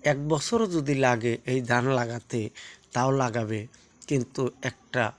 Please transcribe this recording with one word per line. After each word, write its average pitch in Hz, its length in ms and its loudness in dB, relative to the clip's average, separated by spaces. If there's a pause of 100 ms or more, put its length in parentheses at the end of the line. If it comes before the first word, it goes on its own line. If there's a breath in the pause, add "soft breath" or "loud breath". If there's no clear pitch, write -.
এক 147 140 2 (100)
বছরও 214 400 2
যদি 147 280 0
লাগে 120 380 2 (120)
এই 131 160 0
ধান 120 280 2
লাগাতে, 120 520 -2 (500 loud breath)
তাও 127 200 2
লাগাবে, 113 480 0 (420 soft breath)
কিন্তু 135 420 -2 (180)
একটা - 420 -4 (140)